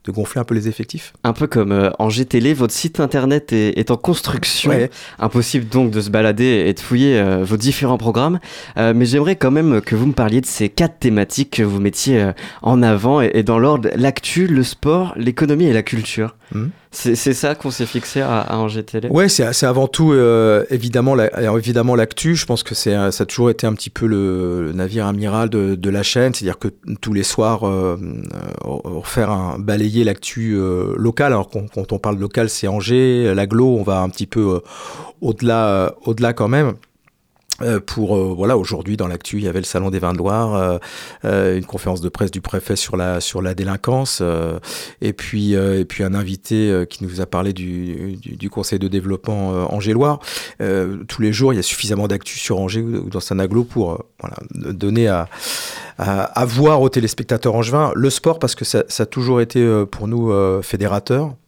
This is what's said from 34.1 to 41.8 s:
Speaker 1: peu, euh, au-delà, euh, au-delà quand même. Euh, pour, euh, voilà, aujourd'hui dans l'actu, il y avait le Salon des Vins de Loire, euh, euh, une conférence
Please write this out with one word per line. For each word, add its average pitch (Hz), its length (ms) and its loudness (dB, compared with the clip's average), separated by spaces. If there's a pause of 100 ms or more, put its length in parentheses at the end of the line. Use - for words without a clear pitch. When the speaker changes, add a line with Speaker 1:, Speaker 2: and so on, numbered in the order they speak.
Speaker 1:
peu, 101 300 0
euh, 87 40 0 (600)
au-delà, 113 460 2
euh, 95 220 2 (160)
au-delà 117 280 0
quand 107 140 0
même. 135 260 2 (880)
Euh, 113 200 0
pour, 104 340 -2
euh, 95 180 0
voilà, 101 240 2
aujourd'hui 98 380 -4
dans 95 140 -4
l'actu, 87 260 -8
il 101 80 -2
y 95 60 -2
avait 87 100 -2
le 90 60 -6
Salon 95 240 -2
des 95 100 -2
Vins 87 140 0
de 90 40 -2
Loire, 107 380 0
euh, 92 220 0 (480)
euh, 95 320 2
une 92 80 -4
conférence 92 340 -6